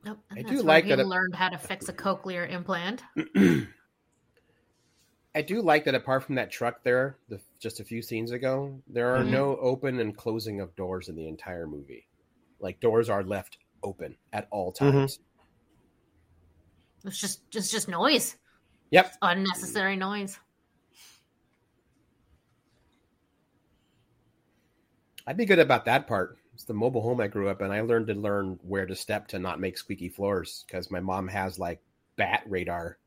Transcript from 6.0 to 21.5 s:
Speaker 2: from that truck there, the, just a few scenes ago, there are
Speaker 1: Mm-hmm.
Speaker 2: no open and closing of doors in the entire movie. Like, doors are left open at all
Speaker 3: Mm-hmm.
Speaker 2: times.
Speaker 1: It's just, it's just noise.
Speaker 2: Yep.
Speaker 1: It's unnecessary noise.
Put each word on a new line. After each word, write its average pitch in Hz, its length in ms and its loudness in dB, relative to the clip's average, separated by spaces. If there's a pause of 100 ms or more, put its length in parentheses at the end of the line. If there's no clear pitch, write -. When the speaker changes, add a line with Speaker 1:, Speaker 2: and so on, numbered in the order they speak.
Speaker 2:
from 135 120 -4
that 117 160 -2
truck - 320 -4
there, 131 340 2 (120)
the, 101 100 -10 (200)
just 113 200 -10
a 107 40 -12
few 113 180 -8
scenes 117 300 -6
ago, 135 560 -4
there 120 280 0
are 131 60 2
Speaker 1:
Mm-hmm. 127 100 2
Speaker 2:
no 135 260 2
open 131 420 0
and 107 180 -4
closing 110 420 -6
of 90 160 -10
doors 92 320 -6
in 82 80 -12
the 80 120 -10
entire 85 400 -10
movie. 69 400 -14 (520)
Like, 92 200 -8
doors 113 320 4
are 101 120 2
left 95 360 -6 (240)
open 98 320 -10 (180)
at 107 160 -6
all 95 240 -4
Speaker 3:
Mm-hmm. 139 240 4
Speaker 2:
times. 135 220 0 (1900)
Speaker 1:
It's 196 160 -8
just, 196 200 -6 (120)
it's 196 180 -4
just 220 160 -2
noise. 190 480 2 (540)
Speaker 2:
Yep. 185 160 10
Speaker 1:
It's - 160 -16
unnecessary 190 760 0
noise. 196 440 -4 (4000)